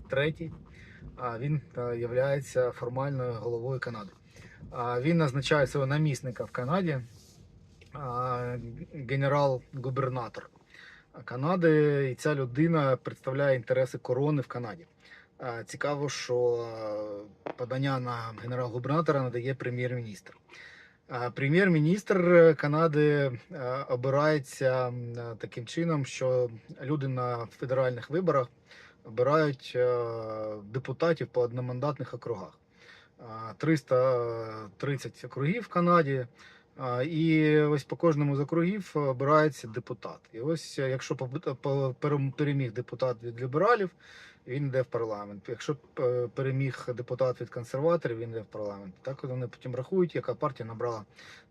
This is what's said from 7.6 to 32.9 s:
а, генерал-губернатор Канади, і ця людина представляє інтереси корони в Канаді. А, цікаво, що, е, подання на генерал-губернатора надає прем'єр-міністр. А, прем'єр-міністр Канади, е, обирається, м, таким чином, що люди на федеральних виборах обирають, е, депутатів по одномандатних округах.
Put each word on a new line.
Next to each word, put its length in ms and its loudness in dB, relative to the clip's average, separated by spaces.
а, 640 -4
генерал-губернатор 1600 -2
Канади, 880 4
і 40 -8
ця 200 0
людина 600 2
представляє 580 0
інтереси 420 0
корони 440 0
в 60 -8
Канаді. 380 -10
А, 240 -8
цікаво, 460 -4
що, 580 0
е, 120 -8
подання 420 -2
на 340 -6
генерал-губернатора 800 0
надає 320 -2
прем'єр-міністр. 800 -6
А, 200 -4
прем'єр-міністр 1300 6
Канади, 720 4
е, 380 -4
обирається, 960 2
м, 280 -8
таким 280 -10
чином, 400 0
що 440 0
люди 260 -2
на 380 -2
федеральних 640 -2
виборах 380 2
обирають, 720 2
е, 220 4
депутатів 640 -2
по 140 0
одномандатних 720 -4
округах. 460 -8